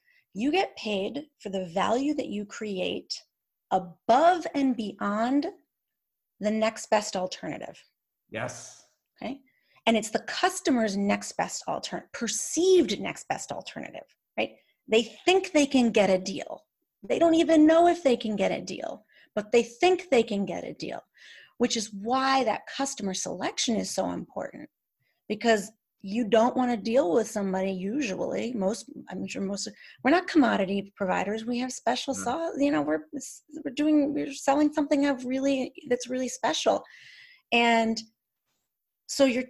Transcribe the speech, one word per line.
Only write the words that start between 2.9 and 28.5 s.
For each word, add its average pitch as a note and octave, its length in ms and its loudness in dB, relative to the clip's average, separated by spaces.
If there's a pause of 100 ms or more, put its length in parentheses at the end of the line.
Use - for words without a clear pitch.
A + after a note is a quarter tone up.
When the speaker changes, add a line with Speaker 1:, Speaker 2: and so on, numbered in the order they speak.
Speaker 1:
above B3 840 2
and C4+ 220 0
beyond A3 720 -2 (920)
the G#3 120 -2
next A3 380 -2
best G#3 260 0
alternative. - 600 -8 (520)
Speaker 2:
Yes. - 560 -10 (360)
Speaker 1:
Okay. B3+ 180 -10 (460)
And A3+ 120 2
it's A3 120 -4
the A3+ 120 -2
customer's B3 760 0
next G3+ 360 -2
best - 340 -6
altern-, - 360 -8 (100)
perceived D#4 880 2
next - 280 -8
best - 240 -6
alternative, - 560 -12 (300)
right? A3+ 140 -2 (360)
They A3+ 160 4 (220)
think F#4 260 2
they D4 160 4
can B3 240 4
get G3+ 180 4
a F#3+ 80 4
deal. - 460 -8 (440)
They A#3 120 0
don't E4 160 6
even D#4 320 8
know E4 200 8
if F4 140 2
they B3 160 4
can G#3+ 180 -4
get F#3+ 160 0
a - 100 -4
deal, - 440 -10 (300)
but G#3 160 -6
they A#3+ 120 6
think F4 460 2
they A#3 140 6
can G3+ 220 -2
get F3 180 -6
a - 100 -10
deal, - 280 -10 (580)
which A#3+ 180 0
is G#3+ 160 -6
why C4 520 0
that - 160 -2 (140)
customer G3+ 380 -4
selection G3+ 640 -4
is F#3+ 180 -4
so F3+ 180 -2
important, - 560 -10 (600)
because G#3+ 420 2 (320)
you G#3+ 240 -2
don't A3+ 300 4
wanna B3 200 2
deal B3 360 0
with A3+ 160 2
somebody F#3+ 420 -2
usually, G3 840 -4